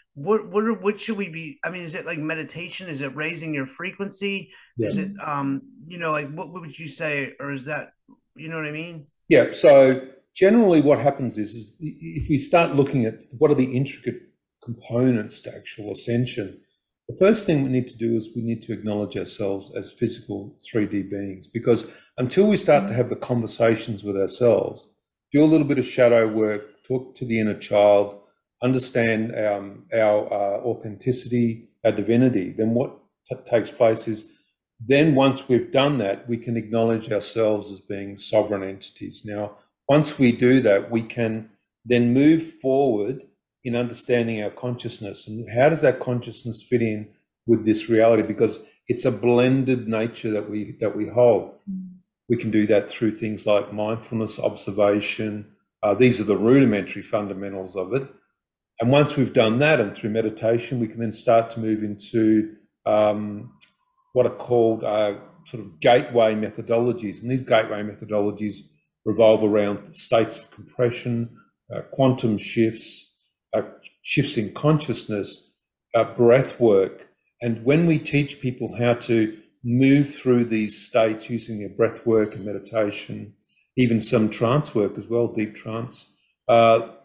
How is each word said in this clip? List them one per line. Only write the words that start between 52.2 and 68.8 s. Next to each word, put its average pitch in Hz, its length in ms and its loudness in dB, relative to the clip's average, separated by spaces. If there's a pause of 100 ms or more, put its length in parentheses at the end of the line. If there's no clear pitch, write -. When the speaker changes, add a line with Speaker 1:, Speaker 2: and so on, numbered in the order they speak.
Speaker 2:
We 117 80 2
can 113 140 -4
do 107 160 2
that 104 240 2
through 107 220 -2
things 107 340 -6
like 104 260 0
mindfulness, 110 680 -6
observation. 104 1080 -2 (360)
Uh, 104 120 2
these 117 260 4
are 104 40 -2
the 101 120 2
rudimentary 107 680 2
fundamentals 98 720 -6
of 92 180 -4
it. 139 120 -2 (760)
And 120 100 2
once 143 260 4
we've 120 160 0
done 113 280 2
that, 151 200 4
and 101 140 -2
through 110 160 -6
meditation, 113 720 -2
we 110 80 -2
can 113 120 -12
then 110 120 -4
start 113 400 2
to 117 80 -10
move 110 220 -2
into, 107 720 0 (280)
um, 107 680 0 (600)
what 123 140 4
are 120 100 2
called, 113 480 2
uh, 104 300 0 (320)
sort 110 160 -14
of - 180 -20
gateway 120 540 4
methodologies. 107 880 -4
And 120 80 -8
these 131 120 -2
gateway 107 400 0
methodologies 104 720 -4 (500)